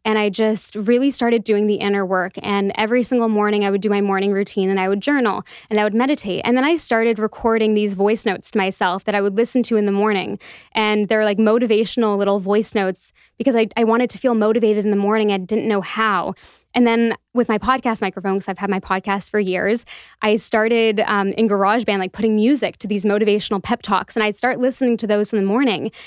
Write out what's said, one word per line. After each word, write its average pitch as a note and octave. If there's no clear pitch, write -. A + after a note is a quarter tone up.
and A3
I G#3
just A3
really A#3+
started A#3
doing G#3
the G#3
inner G3+
work. F#3
And G3+
every A3+
single A#3
morning G#3
I G3+
would G3
do A3
my G3+
morning G3
routine G3
and G3
I F#3
would G3
journal B3+
and G#3
I G#3+
would G#3
meditate. A#3
And B3
then C4
I E4
started A3+
recording A3
these G#3
voice G3+
notes -
to -
myself F#3+
that G#3
I G3+
would G3
listen A#3
to A3+
in G#3
the G3+
morning. G3+
And G#3+
they're, G#3+
like, G#3
motivational A3
little G3+
voice G3+
notes F#3+
because B3+
I, A3
I A#3
wanted A#3
to -
feel B3
motivated G#3+
in G#3+
the G3+
morning. G#3
I G3
didn't G#3+
know G3+
how. G3
And B3
then A3+
with A#3+
my G#3+
podcast B3+
microphone, F#3+
'cause G3
I've F#3
had G3+
my F#3+
podcast F#3+
for G#3+
years, G3
I G#3+
started, A3
um, G3+
in A3+
GarageBand, G3+
like, F#3
putting A3
music A3
to G#3
these G3+
motivational G#3
pep A#3
talks, -
and A3
I'd G#3
start B3
listening B3
to A3+
those G#3
in A3
the G3
morning. G3